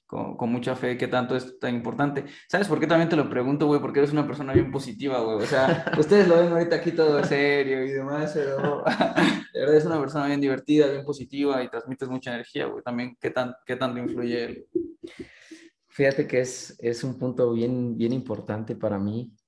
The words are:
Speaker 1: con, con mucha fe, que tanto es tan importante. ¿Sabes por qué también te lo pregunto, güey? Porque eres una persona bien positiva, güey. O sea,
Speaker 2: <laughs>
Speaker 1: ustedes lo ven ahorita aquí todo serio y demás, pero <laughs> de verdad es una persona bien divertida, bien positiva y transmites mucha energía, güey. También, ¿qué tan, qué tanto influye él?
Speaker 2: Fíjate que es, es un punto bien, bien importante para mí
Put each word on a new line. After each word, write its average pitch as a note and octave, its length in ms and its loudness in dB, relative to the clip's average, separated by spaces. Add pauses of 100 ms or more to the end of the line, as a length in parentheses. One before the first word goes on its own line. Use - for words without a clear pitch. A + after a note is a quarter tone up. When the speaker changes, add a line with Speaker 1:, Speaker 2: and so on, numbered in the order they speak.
Speaker 1:
con, - 300 -8
con A#2+ 140 -4
mucha B2 240 -2
fe, B2 240 -2
que B2 80 -2
tanto B2+ 300 -2
es - 240 -8
tan B2 140 -2
importante. C3+ 500 -2 (240)
¿Sabes G3 180 0
por D#3 140 0
qué D#3 80 2
también E3 200 4
te D3 80 2
lo C3+ 140 2
pregunto, C#3 380 0
güey? D3 120 4
Porque C3 200 0
eres C#3+ 120 4
una D3+ 140 0
persona C3+ 260 -6
bien C3+ 200 4
positiva, C3 480 -4
güey. A2 160 0
O G#2+ 100 0
sea, C3+ 460 2
Speaker 2:
<laughs> - 60 2
Speaker 1:
ustedes F#3 280 6
lo E3+ 140 8
ven F3 120 4
ahorita E3+ 240 2
aquí E3+ 140 -2
todo D#3 320 4
serio C#3+ 640 2
y C3+ 80 -4
demás, C#3+ 420 -4
pero C#3+ 500 -2
<laughs> - 680 0
de - 60 -4
verdad D3 160 6
es D#3 100 6
una E3 140 0
persona C#3+ 260 -2
bien C#3+ 140 0
divertida, C#3+ 500 4
bien C#3 140 -4
positiva C#3 580 -2
y B2 60 -6
transmites B2+ 400 -8
mucha B2+ 260 -8
energía, B2+ 320 -8
güey. G#2 160 -8
También, A#2+ 380 -8
¿qué A#2 100 -4
tan, B2 240 -4 (100)
qué B2 120 -6
tanto B2 240 -4
influye A#2+ 440 -4
él? - 220 -12 (1200)
Speaker 2:
Fíjate C#3 380 2
que B2+ 140 0
es, - 400 -8
es A#2 240 -4
un C3 140 -6
punto B2+ 340 0
bien, A#2+ 440 -2
bien A2+ 160 0
importante A2 640 -6
para G#2 240 -4
mí A2 340 -4 (160)